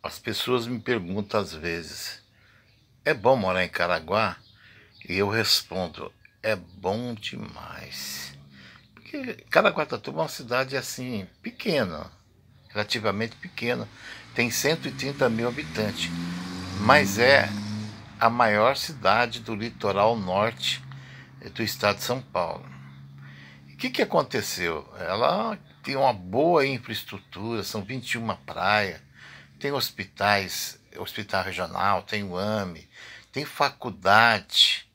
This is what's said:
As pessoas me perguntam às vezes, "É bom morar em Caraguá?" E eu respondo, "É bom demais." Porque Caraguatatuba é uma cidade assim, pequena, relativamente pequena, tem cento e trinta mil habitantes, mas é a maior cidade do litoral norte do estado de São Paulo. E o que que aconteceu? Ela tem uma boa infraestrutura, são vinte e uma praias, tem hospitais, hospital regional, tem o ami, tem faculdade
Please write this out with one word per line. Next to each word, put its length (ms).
As 160
pessoas 480
me 140
perguntam 600
às 120
vezes, 680
"É 100
bom 220
morar 280
em 40
Caraguá?" 680
E 80
eu 120
respondo, 840
"É 140
bom 580
demais." 1200
Porque 400
Caraguatatuba 680
é 40
uma 60
cidade 480
assim, 520
pequena, 680
relativamente 680
pequena, 520
tem 160
cento 380
e 40
trinta 360
mil 180
habitantes, 640
mas 380
é 300
a 100
maior 480
cidade 600
do 160
litoral 640
norte 680
do 80
estado 360
de 60
São 160
Paulo. 440
E 60
o 20
que 140
que 120
aconteceu? 960
Ela 580
tem 120
uma 180
boa 540
infraestrutura, 960
são 220
vinte 280
e 60
uma 180
praias, 640
tem 120
hospitais, 1080
hospital 480
regional, 580
tem 220
o 120
ami, 520
tem 140
faculdade 1500